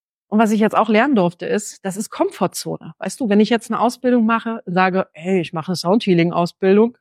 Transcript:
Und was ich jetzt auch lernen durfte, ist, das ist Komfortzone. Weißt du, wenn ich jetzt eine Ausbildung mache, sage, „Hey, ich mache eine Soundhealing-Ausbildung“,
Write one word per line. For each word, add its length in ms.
Und 120
was 120
ich 80
jetzt 160
auch 140
lernen 260
durfte, 300
ist, 400
das 100
ist 140
Komfortzone. 880
Weißt 220
du, 100
wenn 100
ich 100
jetzt 200
eine 100
Ausbildung 460
mache, 400
sage, 480
„Hey, 280
ich 120
mache 160
eine 60
Soundhealing-Ausbildung“, 1300